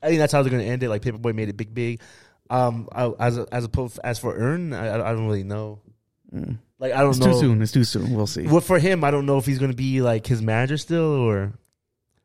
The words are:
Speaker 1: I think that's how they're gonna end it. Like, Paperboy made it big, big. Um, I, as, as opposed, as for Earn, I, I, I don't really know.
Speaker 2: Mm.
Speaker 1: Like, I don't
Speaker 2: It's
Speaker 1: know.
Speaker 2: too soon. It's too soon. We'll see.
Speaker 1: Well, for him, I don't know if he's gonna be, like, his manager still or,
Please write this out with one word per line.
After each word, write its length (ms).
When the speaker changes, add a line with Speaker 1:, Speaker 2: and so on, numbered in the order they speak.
Speaker 1:
I 40
think 140
that's 120
how 100
they're 80
gonna 120
end 200
it. 60
Like, 140
Paperboy 320
made 160
it 80
big, 160
big. 260
Um, 440
I, 180
as, 160
as 280
opposed, 380
as 160
for 160
Earn, 380
I, 160
I, 220
I 20
don't 140
really 180
know. 360
Speaker 2:
Mm. 220
Speaker 1:
Like, 120
I 80
don't 100
Speaker 2:
It's 80
Speaker 1:
know. 140
Speaker 2:
too 80
soon. 200
It's 120
too 100
soon. 320
We'll 140
see. 180
Speaker 1:
Well, 140
for 180
him, 240
I 80
don't 160
know 120
if 80
he's 120
gonna 140
be, 280
like, 280
his 120
manager 360
still 260
or, 500